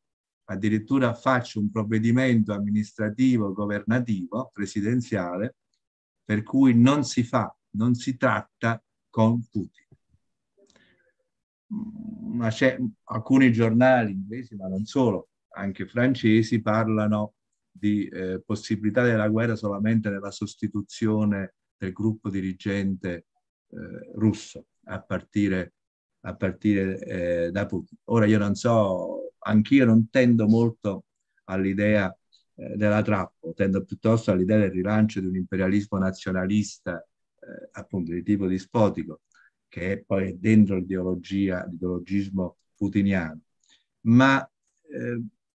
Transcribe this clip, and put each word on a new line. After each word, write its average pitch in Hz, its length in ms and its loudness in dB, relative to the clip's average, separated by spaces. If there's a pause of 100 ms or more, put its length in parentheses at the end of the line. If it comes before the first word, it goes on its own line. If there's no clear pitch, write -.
(460)
"Addirittura 110 680 0
faccio 123 460 -2
un 104 120 0
provvedimento 113 800 2
amministrativo, 104 1000 0
governativo, 104 1000 -4
presidenziale, 104 1040 -4 (640)
per 107 200 -2
cui 131 320 4
non 135 280 6
si 120 200 -2
fa, 117 320 -2 (160)
non 120 220 0
si 127 240 -4
tratta 113 640 -2 (280)
con 117 380 2
Putin." - 340 -8 (2500)
Ma 117 160 -2
c'è, 131 280 0 (280)
alcuni 131 460 4
giornali 117 600 4
inglesi, 107 440 -10
ma 95 120 -10
non 95 180 -4
solo, 110 440 0 (200)
anche 98 380 -8
francesi, 117 720 2
parlano 107 760 0 (360)
di, 104 360 -2
eh, 92 380 -6
possibilità 107 580 -2
della 110 260 2
guerra 113 260 0
solamente 107 540 -2
nella 98 220 -6
sostituzione 104 1200 -4 (220)
del 95 140 -8
gruppo 107 380 -4
dirigente, 95 960 -6 (440)
eh, 87 460 -16
russo, - 520 -2 (180)
a 92 160 -12
partire, 92 720 -4 (480)
a - 140 -12
partire, 95 640 -2
eh, 87 520 -4
da 101 140 -2
Putin. - 400 -8
Ora 110 200 4
io 107 120 6
non 101 180 0
so, 95 840 0
anch'io 110 460 4
non 110 240 4
tendo 120 380 4
molto 113 580 0 (400)
all'idea, 98 720 0 (400)
eh, - 200 -12
della 104 260 2
trappola, 107 520 -4
tendo 98 300 0
piuttosto 113 480 0
all'idea 92 260 2
del 101 140 2
rilancio 104 480 2
di 95 80 -2
un 92 80 -2
imperialismo 95 600 -2
nazionalista, 95 1040 -2
eh, - 720 -20
appunto 92 400 -8
di 87 120 -6
tipo 98 240 0
dispotico, 92 760 -2 (460)
che 92 260 -6
è 98 100 -8
poi 92 360 -4
dentro 104 380 6
l'ideologia, 92 880 -2
l'ideologismo 92 920 -4 (180)
putiniano. 95 680 -2 (600)
Ma, 131 460 6 (420)
eh, 120 320 -8 (340)